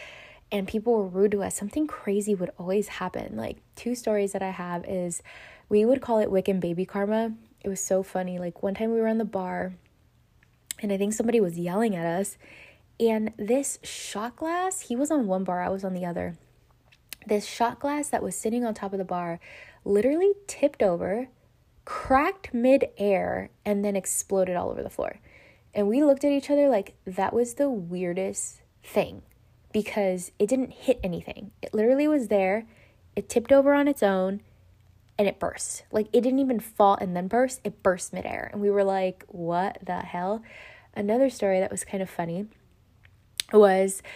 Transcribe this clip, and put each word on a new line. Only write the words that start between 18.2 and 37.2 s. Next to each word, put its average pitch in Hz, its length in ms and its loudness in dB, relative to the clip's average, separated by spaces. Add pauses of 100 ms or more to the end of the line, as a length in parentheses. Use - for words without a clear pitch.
was 190 140 -6
sitting 240 280 -2
on 220 120 -2
top 196 180 -8
of 190 60 -4
the 185 40 -2
bar 175 360 -4 (440)
literally 285 500 4 (120)
tipped - 380 0
over, 185 440 0 (580)
cracked - 680 0
midair, 202 960 2 (160)
and 202 180 0
then 202 120 0
exploded 185 600 -2
all 175 140 -2
over - 140 -6
the - 80 -8
floor. - 280 -6 (540)
And 202 140 2
we 254 160 4
looked 277 200 6
at 285 80 4
each 277 200 0
other 285 180 6
like 208 240 0 (120)
that 190 280 -2
was 240 220 0
the 285 140 2
weirdest 185 920 -4 (220)
thing 113 400 -2 (500)
because 196 640 -2
it 208 100 2
didn't 262 240 0
hit - 320 0
anything. 180 460 -8 (140)
It - 100 -12
literally 262 340 4
was 285 200 2
there. 202 400 2 (480)
It 202 120 -4
tipped 233 240 0
over 277 220 8
on 285 140 4
its 277 160 0
own 196 380 2 (760)
and 202 100 2
it - 120 -4
burst. - 520 -8
Like, 214 200 0
it 240 100 4
didn't 262 180 2
even 254 200 2
fall 202 400 4
and 180 160 -4
then 180 120 -4